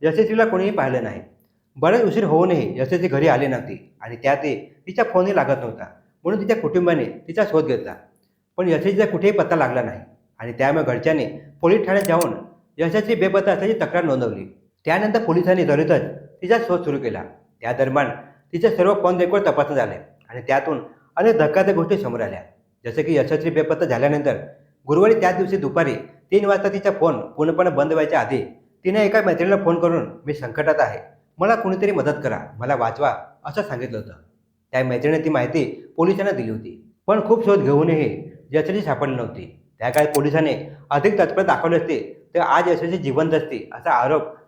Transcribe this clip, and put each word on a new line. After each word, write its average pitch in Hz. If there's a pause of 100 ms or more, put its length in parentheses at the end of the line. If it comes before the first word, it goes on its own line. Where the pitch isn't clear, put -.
यशस्वीला 220
कोणीही 196
पाहिलं 131
नाही. 95 (540)
बरेच 180
उशीर 202
होऊनही 156
यशस्वी 170
घरी 139
आली 135
नव्हती 104
आणि 117
त्यातही 139 (220)
तिचा 190
फोनही 190
लागत 135
नव्हता, 110 (380)
म्हणून 190
तिच्या 214
कुटुंबाने 175
तिचा 165
शोध 156
घेतला, 104 (640)
पण 185
यशस्वीचा 185
कुठेही 196
पत्ता 202
लागला 127
नाही 104 (400)
आणि 117
त्यामुळे 135
घरच्यांनी 131 (360)
पोलीस 196
ठाण्यात 190
जाऊन 170 (440)
यशस्वी 208
बेपत्ता 196
असल्याची 190
तक्रार 170
नोंदवली. 117 (260)
त्यानंतर 214
पोलिसांनी 180
त्वरितच 151 (400)
तिचा 190 (100)
शोध 175
सुरू 143
केला. 104 (380)
त्या 113
दरम्यान 131 (440)
तिचे 175
सर्व 190
फोन 180
रेकॉर्ड 185
तपासण्यात 139
आले 101 (300)
आणि 123
त्यातून 135 (360)
अनेक 208
धक्कादायक 185
गोष्टी 170
समोर 120
आल्या, 95 (440)
जसे 120
की 160
यशस्वी 156
बेपत्ता 156
झाल्यानंतर 143 (500)
गुरुवारी 185
त्याच 180
दिवशी 190
दुपारी 143 (380)
तीन 202
वाजता 196
तिचा 196
फोन 165
पूर्णपणे 160
बंद 147
व्हायच्या 156
आधी 120 (420)
तिने 202
एका 214
मैत्रिणीला 190
फोन 170
करून, 170 (160)
"मी 147
संकटात 143
आहे, 107 (380)
मला 208
कुणीतरी 196
मदत 147
करा, 110 (180)
मला 127
वाचवा," 120 (300)
असं 147
सांगितलं 123
होतं. - (580)
त्या 131
मैत्रिणीने 135
ती 160
माहिती 143
पोलिसांना 190
दिली 113
होती, - (160)
पण 214
खूप 226
शोध 202
घेऊनही 143 (200)
यशस्वी 170
सापडली 135
नव्हती. 107 (160)
त्या 117
काळात 151
पोलिसांनी 147 (380)
अधिक 196
तत्पर 185
दाखवले 165
असते 151
तर 175
आज 165
यशस्वी 175
जिवंत 151
असते, 151
असा 160
आरोप 139 (120)